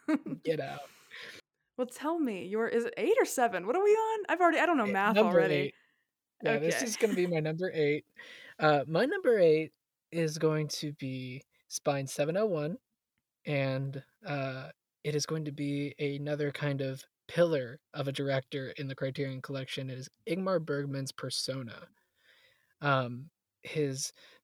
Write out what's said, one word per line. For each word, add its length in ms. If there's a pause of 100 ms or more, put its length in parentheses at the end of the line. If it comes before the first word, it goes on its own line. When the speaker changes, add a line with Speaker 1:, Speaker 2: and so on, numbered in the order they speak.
Speaker 1:
<laughs> 360
Speaker 2:
Get 160
out. 300 (840)
Speaker 1:
Well, 100
tell 320
me, 280
your, 220
is 160
it 120
eight 220
or 60
seven? 420
What 100
are 60
we 100
on? 360
I've 120
already, 180
I 80
don't 100
know 100
Speaker 2:
Eh, 100
Speaker 1:
math 260
Speaker 2:
number 0
Speaker 1:
already. 480
Speaker 2:
eight. 40 (680)
Yeah, 160
this 240
Speaker 1:
Okay. 80
<laughs> 0
Speaker 2:
is 60
gonna 180
be 140
my 120
number 340
eight. 320 (520)
Uh, 300
my 180
number 320
eight 340 (400)
is 260
going 300
to 260
be 480 (260)
Spine 400
seven 280
oh 100
one. 320 (680)
And, 580 (220)
uh, 440 (340)
it 100
is 120
going 200
to 60
be 460
another 520
kind 300
of 240 (240)
pillar 500 (160)
of 140
a 40
director 640
in 120
the 60
Criterion 460
Collection. 480
It 100
is 120 (180)
Ingmar 360
Bergman's 480
Persona. 760 (920)
Um, 500 (320)
his 500 (320)